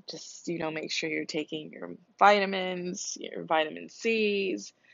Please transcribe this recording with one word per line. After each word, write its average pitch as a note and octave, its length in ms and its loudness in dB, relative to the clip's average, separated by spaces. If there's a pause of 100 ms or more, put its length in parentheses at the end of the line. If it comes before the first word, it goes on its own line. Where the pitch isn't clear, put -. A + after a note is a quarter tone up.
(100)
Just, - 380 -10
you E3+ 100 0
know, D#3+ 120 -2
make D#3 200 -6
sure E3 200 0
you're D#3 160 -2
taking D#3 440 -4
your F3 200 -10 (280)
vitamins, F#3+ 1000 4
your - 240 -8
vitamin D#3+ 460 0
C's. G#3 800 0 (220)